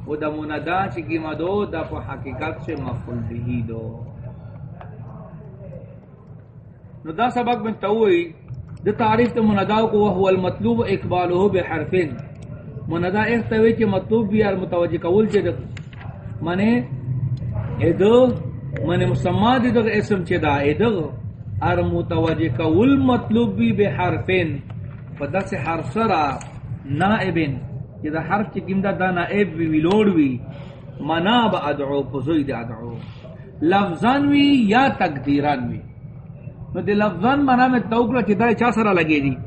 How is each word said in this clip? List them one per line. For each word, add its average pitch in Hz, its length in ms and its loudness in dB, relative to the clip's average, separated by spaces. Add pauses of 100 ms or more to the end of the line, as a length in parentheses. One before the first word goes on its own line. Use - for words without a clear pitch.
او 147 100 -6
د 151 80 -6
منادا 151 640 -4
چې 180 120 -8
کیم 160 220 -4
ده، 165 500 -2
دا 160 100 -4
په 156 140 -8
حقیقت 139 680 -8
شی 170 60 -6
مفعول 123 460 -6
به 117 500 -4
ده. 113 320 -8 (3000)
نو 156 80 -10
دا 214 160 0
سبق 240 360 0
من 220 80 -4
ته 196 160 -4
وایي، 190 440 4 (540)
د 196 40 2
تعریف 220 420 2
ته 240 100 0
منادا 214 440 4
کو، 208 120 2
وهو 196 300 4
المطلوب 190 600 2
اقباله 180 600 2
بحرفین. 165 680 0 (720)
منادا 180 340 0
ایک 226 260 0
ته 220 120 2
وایي 226 160 6
چې 220 120 2
مطلوب 202 440 2
وي، 214 120 4
ار 196 100 2
متوجه 175 420 0
کول 190 320 4
چې 202 100 2
ده. 113 160 0 (880)
معنی، 208 400 2 (1000)
اې 160 120 4
ده، 220 340 6 (600)
معنی 180 200 2
مسما 190 520 2
دي 240 120 2
دغه 214 280 2
اسم 196 260 0
چې 175 120 0
دا، 151 240 2
اې 147 180 2
ده، 202 320 0 (520)
ار 175 200 2
متوجه 165 760 0
کول 175 400 4
مطلوب 240 640 2
وي 233 140 2
بحرفین. 175 840 0 (600)
په 143 80 -6
داسې 190 300 -4
حرف 160 300 -4
سره، 165 520 0 (480)
نائبین، 165 720 0 (440)
چې 151 100 -6
دا 160 80 -2
حرف 196 260 -2
چې - 120 -8
کیم 190 220 -2
ده، 190 120 0
دا 185 180 0
نائب 180 460 0
وي، 165 100 0
وي 156 140 2
لوړ 202 340 4
وي. 135 240 4 (640)
منا 175 460 2
به 180 220 0
ادعو، 143 340 0
په 131 180 -4
زوی 147 240 0
د 131 60 -6
ادعو. 117 440 -8 (680)
لفظان 196 640 2
وي 285 400 6
یا 247 200 6
تقدیران 143 800 0
وي. 110 120 -6 (920)
نو 180 60 -2
د 180 100 -2
لفظان 214 560 2
منا 254 220 6
مې 247 220 2
ته 226 60 2
وکړه 240 260 2
چې 202 120 2
دا 233 180 2
چا 226 180 2
سره 214 220 2
لګېږي؟ 151 440 2 (100)